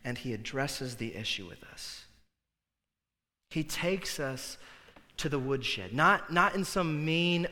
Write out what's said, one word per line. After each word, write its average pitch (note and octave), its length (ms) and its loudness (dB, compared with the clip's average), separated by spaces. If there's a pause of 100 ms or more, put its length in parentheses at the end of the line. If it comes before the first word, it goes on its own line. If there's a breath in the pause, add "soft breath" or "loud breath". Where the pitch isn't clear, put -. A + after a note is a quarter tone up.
and B2 120 -2
he B2 160 -4
addresses C3 640 -4
the A2+ 200 -6
issue G#2 300 -4
with E2+ 160 -14 (100)
us. - 340 -12 (1400)
He D#3+ 140 -2
takes F3 560 -2
us C3+ 380 -6 (600 loud breath)
to D#3 120 -2
the C#3 100 2
woodshed, A#2+ 540 -2
not, E3+ 380 6
not F#3+ 240 6
in G3 80 2
some D#3 420 0
mean, E3+ 460 2